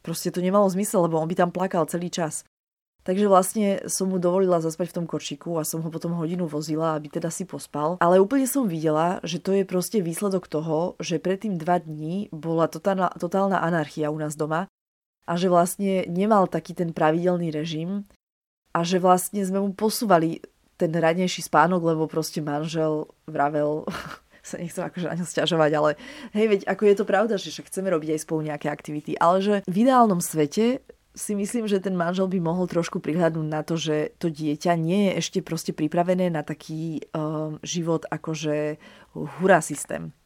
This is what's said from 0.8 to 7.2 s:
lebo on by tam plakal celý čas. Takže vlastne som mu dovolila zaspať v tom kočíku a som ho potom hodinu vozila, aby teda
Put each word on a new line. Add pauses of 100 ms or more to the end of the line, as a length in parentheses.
lebo
on
by
tam
plakal
celý
čas. (540)
Takže
vlastne (240)
som
mu
dovolila
zaspať
v
tom
kočíku
a
som
ho
potom
hodinu
vozila,
aby
teda